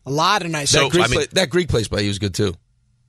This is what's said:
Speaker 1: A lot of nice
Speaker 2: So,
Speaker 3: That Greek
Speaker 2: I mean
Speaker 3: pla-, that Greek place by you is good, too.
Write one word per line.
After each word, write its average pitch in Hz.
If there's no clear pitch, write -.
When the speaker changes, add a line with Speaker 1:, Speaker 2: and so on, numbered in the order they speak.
Speaker 1:
A 131
lot 175
of 170
nice 147
Speaker 2:
So, 151
Speaker 3:
That 135
Greek 170
Speaker 2:
I 117
mean 127
Speaker 3:
pla-, 139
that 180
Greek 170
place 113
by 101
you 104
is 98
good, 98
too. 98